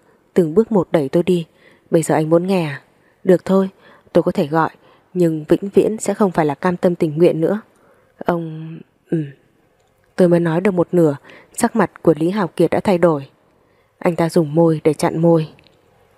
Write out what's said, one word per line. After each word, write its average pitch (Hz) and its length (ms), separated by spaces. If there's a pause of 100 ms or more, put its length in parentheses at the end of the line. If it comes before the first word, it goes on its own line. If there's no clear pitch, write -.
(340)
từng 160 200
bước 220 180
một 185 180
đẩy 147 180
tôi 175 140
đi. 170 240 (440)
Bây 165 120
giờ 156 120
anh 156 160
muốn 170 160
nghe 190 180
à? 139 180 (420)
Được 185 200
thôi, 190 240 (440)
tôi 170 100
có 175 100
thể 170 140
gọi, 156 240 (440)
nhưng 160 340
vĩnh 190 260
viễn 208 240
sẽ 202 160
không 202 160
phải 165 160
là 147 80
cam 180 220
tâm 175 180
tình 156 240
nguyện 160 220
nữa. 185 200 (580)
Ông... 160 600 (320)
ừ." 160 140 (920)
Tôi 180 120
mới 175 120
nói 170 200
được 202 100
một 180 220
nửa, 160 240 (360)
sắc - 240
mặt - 260
của 165 140
Lý 160 140
Hảo 196 180
Kiệt 165 220
đã - 100
thay 185 180
đổi. 156 300 (680)
Anh 175 180
ta 165 120
dùng 156 260
môi 160 300
để 151 100
chặn - 240
môi. 165 300 (680)